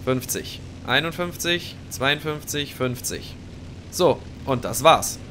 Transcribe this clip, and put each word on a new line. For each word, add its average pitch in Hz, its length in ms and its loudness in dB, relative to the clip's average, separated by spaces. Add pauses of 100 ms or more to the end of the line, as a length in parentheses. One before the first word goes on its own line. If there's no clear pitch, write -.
fünfzig, - 560 -2 (260)
einundfünfzig, 165 920 0 (120)
zweiundfünfzig, 147 840 -2
fünfzig. 123 580 -4 (580)
So, 156 300 4 (240)
und 131 200 0
das 113 180 -2
war's. 147 360 8 (120)